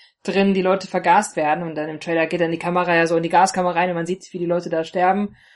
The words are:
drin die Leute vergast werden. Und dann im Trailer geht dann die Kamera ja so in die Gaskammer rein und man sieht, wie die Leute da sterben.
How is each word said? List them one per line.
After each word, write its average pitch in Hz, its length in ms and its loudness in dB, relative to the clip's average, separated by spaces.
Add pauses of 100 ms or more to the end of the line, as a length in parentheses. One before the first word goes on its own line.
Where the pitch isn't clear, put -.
(220)
drin 196 320 2
die 185 80 0
Leute 190 240 0
vergast 175 500 2
werden. 156 280 0
Und 160 100 -8
dann 151 140 -6
im 156 120 -10
Trailer 165 280 0
geht 175 140 -2
dann 165 100 0
die 165 80 -4
Kamera 175 340 0
ja 170 140 4
so 170 80 0
in 165 80 0
die 170 40 -2
Gaskammer 180 460 2
rein 180 140 0
und 175 80 -2
man 165 100 -4
sieht, 185 260 -8
wie 185 60 -8
die 175 80 -4
Leute 175 240 -2
da 160 140 -2
sterben. 190 500 0 (220)